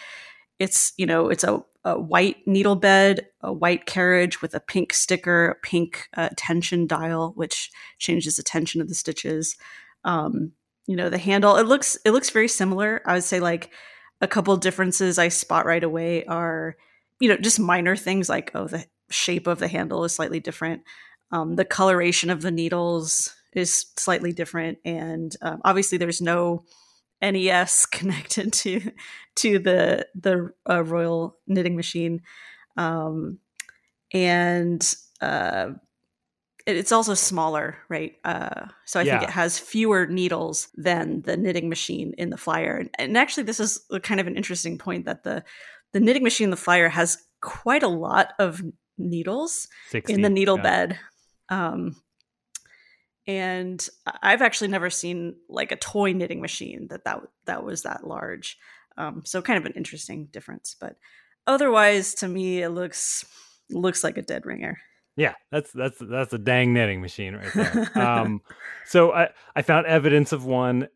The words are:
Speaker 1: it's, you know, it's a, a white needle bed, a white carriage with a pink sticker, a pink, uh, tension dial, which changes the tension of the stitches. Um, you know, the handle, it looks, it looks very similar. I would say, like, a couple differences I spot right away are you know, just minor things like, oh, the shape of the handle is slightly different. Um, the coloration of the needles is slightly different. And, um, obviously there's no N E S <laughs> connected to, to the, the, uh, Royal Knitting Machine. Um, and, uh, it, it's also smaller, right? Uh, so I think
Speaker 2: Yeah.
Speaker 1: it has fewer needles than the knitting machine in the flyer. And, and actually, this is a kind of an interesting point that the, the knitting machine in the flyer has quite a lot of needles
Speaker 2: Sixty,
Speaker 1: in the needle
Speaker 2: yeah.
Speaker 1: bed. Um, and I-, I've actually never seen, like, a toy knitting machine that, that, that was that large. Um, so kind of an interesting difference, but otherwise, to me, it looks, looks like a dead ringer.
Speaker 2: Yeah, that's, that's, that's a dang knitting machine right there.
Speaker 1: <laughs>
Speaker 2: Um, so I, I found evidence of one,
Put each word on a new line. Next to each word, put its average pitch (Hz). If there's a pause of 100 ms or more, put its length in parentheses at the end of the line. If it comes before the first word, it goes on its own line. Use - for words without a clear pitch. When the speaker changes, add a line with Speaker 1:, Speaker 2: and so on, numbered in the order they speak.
(580)
Speaker 1:
it's, -
you 190
know, 165
it's -
a, - (220)
a 180
white 180
needle 196
bed, 196 (160)
a -
white 175
carriage 180
with 165
a 101
pink -
sticker, 175
a -
pink, -
uh, 165
tension 170
dial, 165
which - (280)
changes 156
the -
tension 160
of 160
the 180
stitches. 156 (460)
Um, 160 (340)
you 190
know, 175
the 180
handle, 196
it 226
looks, 269
it 214
looks 262
very 226
similar. 202
I 180
would 180
say, 180
like, 170 (520)
a 190
couple 196
differences 185
I 175
spot 170
right 170
away 165
are 160 (460)
you 247
know, 202
just 214
minor 180
things 190
like, -
oh, -
the 175 (240)
shape -
of 175
the 175
handle 170
is 165
slightly 160
different. 160 (480)
Um, 165
the 180
coloration 180
of 160
the 180
needles 170 (200)
is - (100)
slightly 175
different. 165
And, 165
um, 165
obviously 190
there's 170
no 170 (560)
N 190
E 185
S 180
<laughs> -
connected 190
to, 185 (460)
to 208
the, 180
the, 180 (180)
uh, 175
Royal 165
Knitting 180
Machine. 170 (540)
Um, 160 (760)
and, 175 (380)
uh, 95 (960)
it, 190
it's 190
also 220
smaller, 160 (120)
right? 156 (100)
Uh, - (180)
so -
I 170
think 131
Speaker 2:
Yeah. -
Speaker 1:
it -
has 175
fewer 214
needles 170
than 160
the -
knitting 175
machine -
in 175
the -
flyer. 160
And, -
and 202
actually, 262
this 220
is 214 (120)
a 196
kind 202
of 180
an 175
interesting 175
point 160
that -
the, - (480)
the 202
knitting 254
machine 226
in 196
the 180
flyer 175
has 170 (240)
quite -
a 254
lot 175
of 180 (340)
needles 185 (220)
Speaker 2:
Sixty, 220
Speaker 1:
in 202
the 208
needle 196
Speaker 2:
yeah. 180
Speaker 1:
bed. 180 (520)
Um, 175 (1300)
and 185 (200)
I-, -
I've 226
actually 220
never 185
seen, 170 (120)
like, -
a -
toy 202
knitting 175
machine -
that, -
that, - (240)
that -
was -
that -
large. - (400)
Um, 156
so 185
kind 220
of 156
an -
interesting 156
difference, -
but - (500)
otherwise, 220
to 196
me, 180
it 170
looks, 175 (460)
looks 175
like 160
a -
dead -
ringer. - (380)
Speaker 2:
Yeah, 147 (160)
that's, 147
that's, 127
that's 123
a 120
dang 123
knitting 104
machine 95
right 98
there. 220
Speaker 1:
<laughs> 226
Speaker 2:
Um, 110 (460)
so 170
I, 170 (260)
I 151
found 160
evidence 147
of 131
one, 127